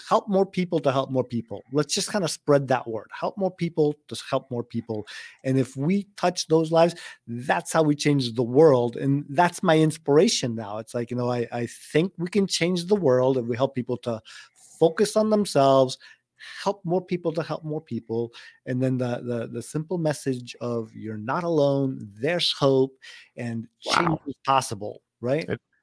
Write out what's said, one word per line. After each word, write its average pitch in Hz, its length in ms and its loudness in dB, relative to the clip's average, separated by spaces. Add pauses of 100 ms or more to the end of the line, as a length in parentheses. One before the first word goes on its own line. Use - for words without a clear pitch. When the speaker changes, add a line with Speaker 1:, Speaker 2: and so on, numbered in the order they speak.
Speaker 1:
help 220 180 2
more 190 200 2
people 180 320 -2
to 139 120 2
help 135 200 -2
more 127 120 0
people. 110 380 -8 (100)
Let's 147 220 0
just - 180 -4
kinda 190 160 -2
spread 139 420 2
that 127 180 0
word. 110 260 -8
Help - 240 -6
more 190 140 -2
people 160 420 0 (140)
to 117 80 -12 (140)
help 131 200 -4
more 120 140 -6
people. 110 420 -8 (380)
And 131 160 2
if 131 180 -2
we 185 300 -2 (100)
touch 180 300 -2
those 160 240 2
lives, 170 240 4 (320)
that's 143 440 -4
how 160 120 4
we 147 120 4
change 139 380 2
the 120 100 -2
world. 123 520 6
And 139 340 0
that's - 320 2
my 165 160 4
inspiration 151 760 2
now. 107 240 -8
It's - 160 -14
like, 120 160 -4
you 123 60 -4
know, 123 140 -2
I, 120 200 -2
I 120 160 -6
think - 500 -2
we 175 120 -6
can 196 180 2
change 175 380 -2
the 196 100 2
world 131 420 4
if 117 80 -2
we 120 100 -2
help 131 200 -2
people 123 220 -4
to 113 220 -6 (600)
focus 170 360 2
on 220 140 2
themselves, 139 680 4 (640)
help 202 200 -4
more 175 220 0
people 175 280 -4
to 160 100 -4
help 160 200 -8
more 151 180 -6
people. 117 520 -6 (320)
And 127 160 -4
then 131 160 0
the, 123 260 -4
the, 120 240 -6
the 120 140 -10
simple 156 380 -6
message 135 640 -4
of 117 340 -6
you're 110 220 -10
not 135 260 -4
alone, 139 680 0 (100)
there's 160 340 -2
hope, 135 440 2 (400)
and 117 300 -8 (140)
change 160 260 0
Speaker 2:
Wow. 156 180 -2
Speaker 1:
is 135 100 -10 (100)
possible, 117 580 -2 (180)
right? 143 260 -2
Speaker 2:
It, - 140 -6 (220)